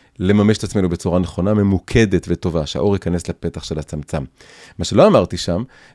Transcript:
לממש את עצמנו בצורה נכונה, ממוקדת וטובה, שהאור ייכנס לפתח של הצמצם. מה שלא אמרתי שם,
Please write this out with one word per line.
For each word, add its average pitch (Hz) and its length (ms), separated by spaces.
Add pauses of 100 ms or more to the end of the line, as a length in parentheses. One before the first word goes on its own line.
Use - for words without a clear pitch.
(200)
לממש 104 380
את - 60
עצמנו 98 260
בצורה 85 300
נכונה, 90 340
ממוקדת 98 760
וטובה, 82 360
שהאור 98 300
ייכנס 87 320
לפתח - 360
של 76 160
הצמצם. 76 440 (560)
מה 85 60
שלא 131 220
אמרתי 101 300
שם, 90 260 (320)